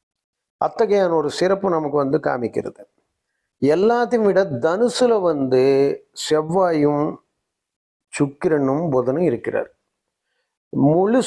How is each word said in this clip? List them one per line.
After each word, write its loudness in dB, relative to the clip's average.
அத்தகையான 0
ஒரு 0
சிறப்பு -2
நமக்கு -2
வந்து 0
காமிக்கிறது. -6
எல்லாத்தையும் 2
விட 2
தனுசுல 0
வந்து 2
செவ்வாயும் 0
சுக்கிரனும் 0
புதனும் 0
இருக்கிறார். -4
முழு 2